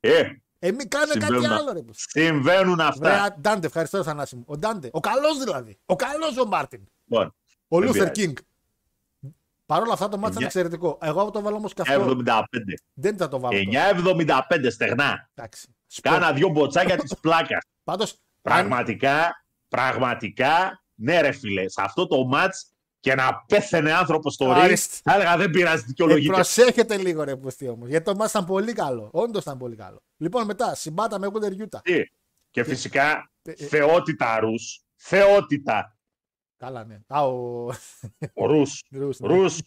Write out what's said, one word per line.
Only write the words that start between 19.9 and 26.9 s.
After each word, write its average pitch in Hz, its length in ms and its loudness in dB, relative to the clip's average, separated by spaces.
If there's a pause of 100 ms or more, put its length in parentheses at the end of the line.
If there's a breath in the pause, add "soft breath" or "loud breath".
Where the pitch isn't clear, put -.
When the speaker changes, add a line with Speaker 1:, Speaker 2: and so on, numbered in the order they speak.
Speaker 1:
ναι 151 260 2
ρε 143 120 4
φίλε, 95 360 -4
σε - 140 -4
αυτό 101 240 -2
το 135 200 2
μάτς 165 420 0 (300)
και 135 140 2
να 131 320 0
πέθαινε 170 460 2
άνθρωπος 160 420 0
στο 131 180 2
ring, 180 120 8
Speaker 2:
Ορίστε. - 320 2 (140)
Speaker 1:
θα 180 40 8
έλεγα, 175 220 4
«Δεν 180 140 2
πειράζει, 160 320 2
Speaker 2:
Ε, 110 40 -16
Speaker 1:
δικαιολογείται». 156 460 4
Speaker 2:
προσέχετε 220 640 4